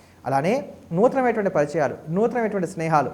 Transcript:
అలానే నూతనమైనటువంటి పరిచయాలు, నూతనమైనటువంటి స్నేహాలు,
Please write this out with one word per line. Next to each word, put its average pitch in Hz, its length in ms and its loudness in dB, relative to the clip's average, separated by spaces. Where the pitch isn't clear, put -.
అలానే 160 400 0
నూతనమైనటువంటి 226 600 2
పరిచయాలు, 147 440 0
నూతనమైనటువంటి 202 580 0
స్నేహాలు, 160 460 0